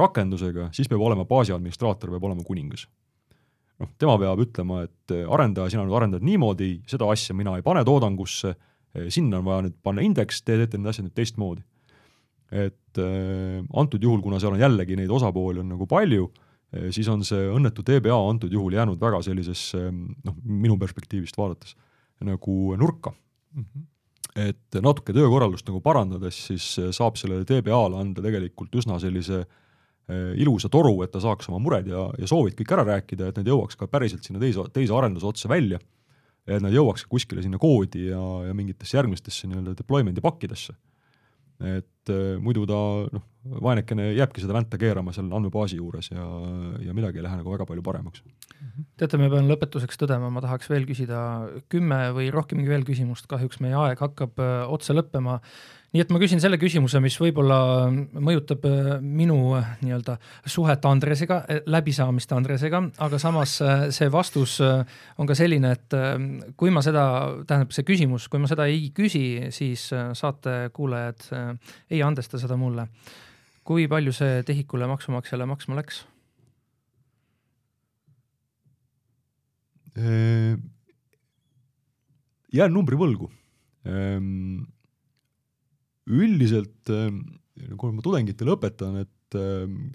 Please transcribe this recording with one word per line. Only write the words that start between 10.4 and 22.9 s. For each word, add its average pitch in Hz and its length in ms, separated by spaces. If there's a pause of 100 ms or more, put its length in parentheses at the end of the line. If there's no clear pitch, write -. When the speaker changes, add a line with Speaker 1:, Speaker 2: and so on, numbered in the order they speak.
Speaker 1:
te 113 140
teete 113 180
need 104 140
asjad 101 160
nüüd - 100
teistmoodi. 107 460 (880)
Et, 98 480
äh, 95 720
antud 117 320
juhul, 113 160
kuna 98 180
seal 98 140
on 98 80
jällegi 95 340
neid 95 140
osapooli 92 500
on 92 140
nagu 92 160
palju, 139 400 (460)
äh, 90 160
siis 107 180
on 104 160
see 98 240
õnnetu 110 340
T 139 160
B 110 140
A 120 60 (100)
antud 110 240
juhul 98 240
jäänud 98 240
väga 101 240
sellisesse, 90 640 (340)
noh, - 220
minu 107 320
perspektiivist 92 580
vaadates, 98 380 (480)
nagu 95 560
nurka. 165 380 (400)